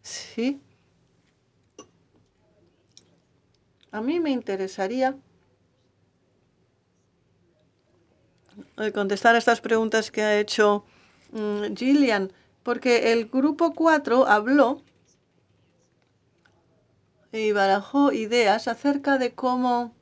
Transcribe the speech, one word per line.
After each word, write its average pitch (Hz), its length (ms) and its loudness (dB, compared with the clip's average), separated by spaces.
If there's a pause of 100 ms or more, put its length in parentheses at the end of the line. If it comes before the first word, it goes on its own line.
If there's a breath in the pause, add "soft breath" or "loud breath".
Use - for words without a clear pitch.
Sí. - 580 -6 (3250)
A 214 100 -10
mí 302 180 -4
me 311 120 -2
interesaría, 226 840 -4 (3500)
eh, 214 140 -4
contestar 202 440 2
a - 20 4
estas 233 240 2
preguntas 220 500 0
que 220 100 -4
ha 214 160 2
hecho, 208 460 2 (480 soft breath)
mm, 208 460 -6
Gillian, 240 560 2 (300 soft breath)
porque 240 500 0
el 233 160 -2
grupo 302 440 0
cuatro 294 540 2
habló 240 540 0 (2500)
y 220 220 -2
barajó 202 580 2
ideas 220 560 0
acerca 277 500 -2
de 247 160 -2
cómo 247 680 -2